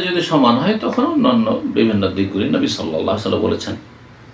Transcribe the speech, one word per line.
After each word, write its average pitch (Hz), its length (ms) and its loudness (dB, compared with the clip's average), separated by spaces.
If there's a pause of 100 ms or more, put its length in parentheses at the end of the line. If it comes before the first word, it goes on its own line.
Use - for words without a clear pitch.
যদি 175 160 -2
সমান 127 400 4
হয়, 208 220 2
তখন 247 220 0
অন্যান্য 123 580 2
বিভিন্ন 104 440 0
দিকগুলি 98 480 -2
নবী - 100 0
সাল্লাল্লাহু 82 360 -4
আলাইহি 95 180 -2
ওয়াসাল্লাম 95 280 -2
বলেছেন। 92 260 -4 (600)